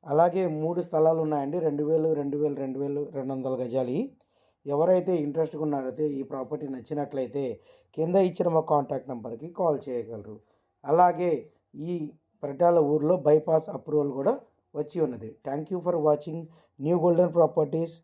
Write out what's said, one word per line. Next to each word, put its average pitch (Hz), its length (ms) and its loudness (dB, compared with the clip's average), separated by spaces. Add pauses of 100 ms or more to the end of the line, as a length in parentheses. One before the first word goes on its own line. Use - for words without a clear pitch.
అలాగే 170 440 2
మూడు 160 340 -2
స్థలాలు 160 400 2
ఉన్నాయండి. 151 380 -2
రెండు 151 240 -2
వేలు, 160 300 2
రెండు 143 240 -2
వేలు, 147 180 0
రెండు 135 240 -6
వేలు, 143 340 -4
రెండు 135 200 -6
వందల 131 220 -4
గజాలు. 123 440 -2 (680)
ఎవరైతే 170 500 2
ఇంట్రెస్ట్గా 156 460 -2
ఉన్నారైతే 147 480 -2
ఈ 135 140 -6
ప్రాపర్టీ 135 440 -8
నచ్చినట్లయితే 139 760 -6 (500)
కింద 165 220 0
ఇచ్చిన 185 320 2
మా 160 140 4
కాంటాక్ట్ 143 480 0
నెంబర్కి 120 400 -10
కాల్ 170 300 0 (100)
చేయగలరు. 110 520 -8 (420)
అలాగే 170 480 4 (440)
ఈ 156 360 -6 (320)
పరిటాల 165 360 4
ఊర్లో 151 380 4
బైపాస్ 160 520 4
అప్రూవల్ 143 420 -2
కూడా 156 280 0 (340)
వచ్చి 147 280 -4
ఉన్నది. 113 340 -6 (100)
Thank 143 260 -6
you 180 100 -4
for 175 160 0
watching 151 500 0 (320)
New 156 200 2
Golden 175 300 4
Properties 160 640 2 (120)